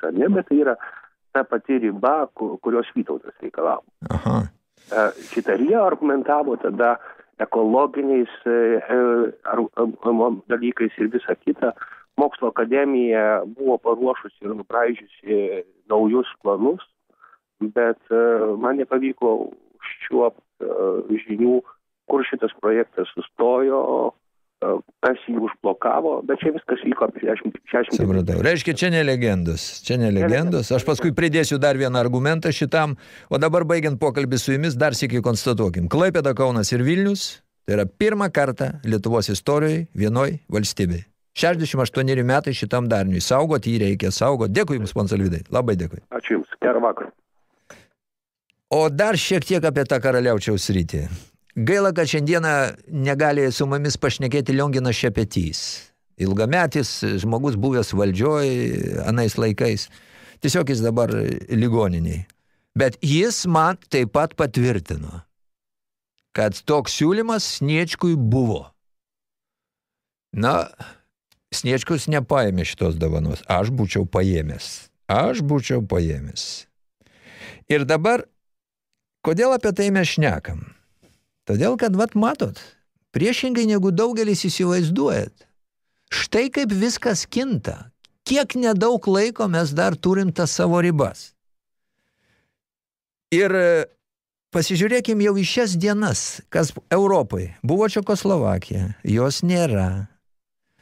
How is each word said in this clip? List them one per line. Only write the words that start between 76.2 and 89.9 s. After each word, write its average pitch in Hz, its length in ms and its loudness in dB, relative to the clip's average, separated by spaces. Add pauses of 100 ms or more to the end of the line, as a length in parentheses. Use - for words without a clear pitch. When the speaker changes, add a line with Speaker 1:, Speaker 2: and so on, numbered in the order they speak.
Speaker 2:
Ir 147 220 2
dabar, 160 420 2 (960)
kodėl 233 320 2
apie 220 180 0
tai 202 160 0
mes 190 180 2
šnekam? 87 540 -2 (840)
Todėl, 151 300 2
kad, 214 200 0
vat, 214 160 0
matot, 214 460 0 (540)
priešingai 240 520 0
negu 202 240 2
daugelis 214 560 0
įsivaizduojat, 180 880 0 (800)
štai 247 400 -2
kaip 277 180 -2
viskas 208 560 -2
kinta. 240 640 -4 (340)
Kiek 277 320 0
nedaug 226 480 2
laiko 214 480 0
mes 165 240 0
dar 175 240 0